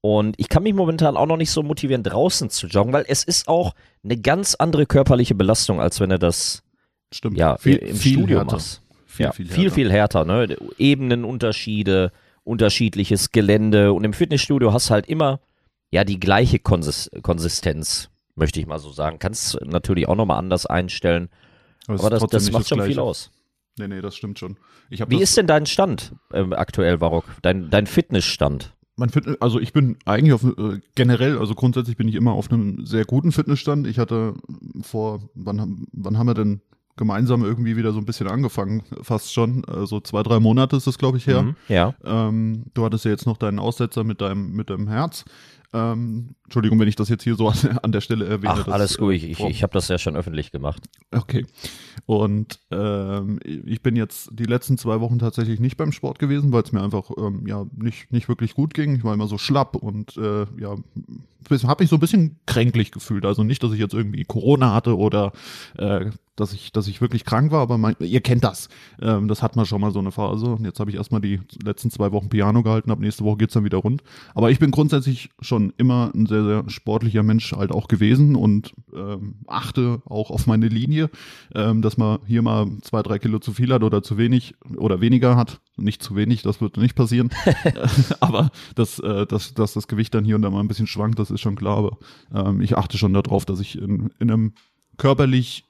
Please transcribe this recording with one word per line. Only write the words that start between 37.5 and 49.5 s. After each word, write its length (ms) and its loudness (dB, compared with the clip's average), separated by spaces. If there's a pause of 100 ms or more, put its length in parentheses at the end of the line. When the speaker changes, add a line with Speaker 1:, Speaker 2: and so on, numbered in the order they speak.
Speaker 2:
wieder 160 0
so 80 -2
ein 60 -6
bisschen 240 -6
angefangen, 540 -2 (180)
fast 320 -4
schon, 320 0
äh, 200 -6
so 140 -6
zwei, 240 -2
drei 160 4
Monate 380 4
ist 100 0
das, 100 -2
glaub 200 0
ich, 100 -2
her. 140 4
Speaker 1:
Mhm, 140 -2 (120)
ja. 260 2 (120)
Speaker 2:
Ähm, 680 -2
du 120 0
hattest 180 -2
ja 80 0
jetzt 140 -2
noch 100 0
deinen 240 -2
Aussetzer 460 -4
mit 160 -4
deinem, 320 -4
mit 160 -6
deinem 180 -4
Herz. 380 -4 (480)
Ähm, 600 -4 (100)
Entschuldigung, 340 2
wenn 80 4
ich 80 0
das 140 -2
jetzt 140 -2
hier 120 0
so 140 2
<laughs> 0 -
an, 340 0
an 80 0
der 80 0
Stelle 260 -4
erwähne, 280 -2
Speaker 1:
Ach, 100 0
Speaker 2:
das, 100 -4
Speaker 1:
alles 240 0
gut, 140 2
Speaker 2:
äh, 60 4
Speaker 1:
ich, 80 -4
ich, 140 -10
Speaker 2:
vor- 100 -2
Speaker 1:
ich 120 -4